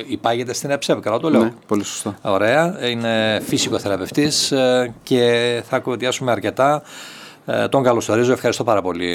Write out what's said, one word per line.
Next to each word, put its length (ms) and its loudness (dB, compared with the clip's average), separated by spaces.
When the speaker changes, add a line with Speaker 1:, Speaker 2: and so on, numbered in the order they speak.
Speaker 1:
υπάγεται 460 -2
στην 160 -6
εψεπ, 320 0
καλά 180 -2
το 100 -2
λέω; 140 4
Speaker 2:
Ναι, 80 0
πολύ 160 0
σωστά. 380 -8
Speaker 1:
Ωραία. 680 0
Είναι 580 0
φυσικοθεραπευτής, 1040 -2
ε, 420 2
και 680 2
θα 100 0
κουβεντιάσουμε 520 -2
αρκετά. 500 0
Ε, 160 0
τον 160 2
καλωσορίζω. 480 2
Ευχαριστώ 320 0
πάρα 180 2
πολύ, 340 -2